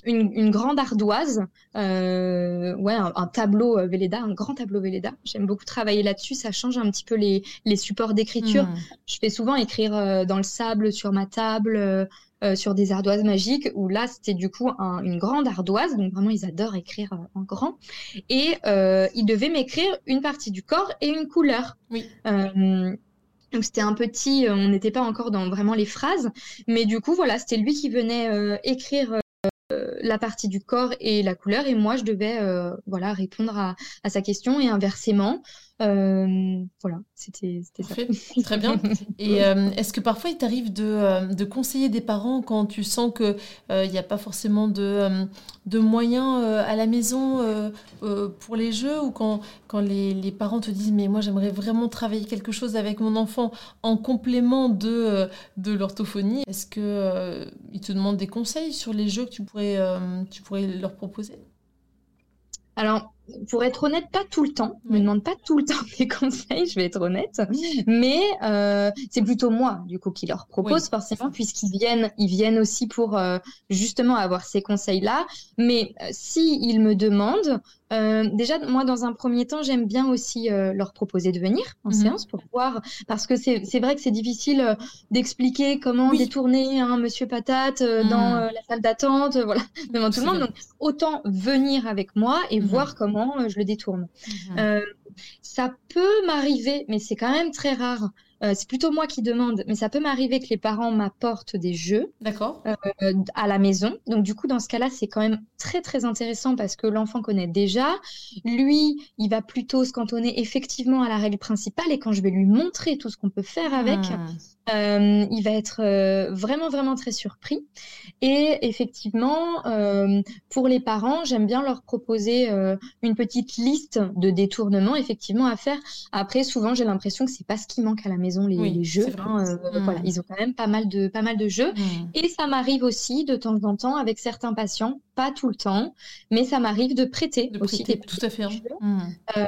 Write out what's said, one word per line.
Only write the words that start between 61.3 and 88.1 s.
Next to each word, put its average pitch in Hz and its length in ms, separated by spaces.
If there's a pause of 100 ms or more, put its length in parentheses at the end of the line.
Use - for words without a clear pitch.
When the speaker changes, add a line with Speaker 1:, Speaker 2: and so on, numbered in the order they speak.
Speaker 1:
Alors, 214 360 (380)
pour 240 140
être 254 200
honnête, 320 280
pas 381 180
tout 311 140
le 294 100
temps. - 300
Ils 233 60
me 220 40
Speaker 2:
Oui. 208 80
Speaker 1:
demandent 208 220
pas 349 100 (100)
tout 302 140
le 294 60
temps 294 100
<laughs> - 240
des 254 100
conseils, - 580
je 330 100
vais 185 100
être 175 140
honnête. 185 420 (440)
Mais, 247 340 (220)
euh, 202 480 (200)
c'est 233 120
plutôt 240 280
moi, 226 360
du 180 120
coup, 180 140
qui - 140
leur 175 200
propose, 254 380
Speaker 2:
Oui, - 60
Speaker 1:
forcément, 214 280
Speaker 2:
c'est 247 60
ça. 277 80
Speaker 1:
puisqu'ils 214 400
viennent, 226 460
ils 202 100
viennent 214 300
aussi 220 280
pour, 214 320
euh, 180 200 (300)
justement 240 460
avoir 180 300
ces 196 180
conseils-là. 208 640 (320)
Mais, 233 340 (100)
euh, - 100
si 320 500
ils 226 180
me 214 140
demandent, 214 640 (320)
euh, 220 400
déjà, 240 340
moi, 254 180
dans 247 200
un 240 80
premier 240 340
temps, 302 160
j'aime 262 240
bien 254 220
aussi, 240 420
euh, 196 220
leur 196 220
proposer 185 380
de 175 80
venir 233 240 (200)
en 214 60
Speaker 2:
Mhm. 214 40
Speaker 1:
séance 214 320
pour 185 140 (120)
voir, 247 280 (280)
parce 214 180
que 254 100
c'est, 240 300
c'est 247 140
vrai 262 140
que 285 60
c'est 262 100
difficile, 233 520
euh, 220 120 (360)
d'expliquer 254 720
comment 254 300
Speaker 2:
Oui. 302 80
Speaker 1:
détourner 262 640
un 247 160
monsieur 240 300
patate, 262 560
euh, 226 220
dans, 233 260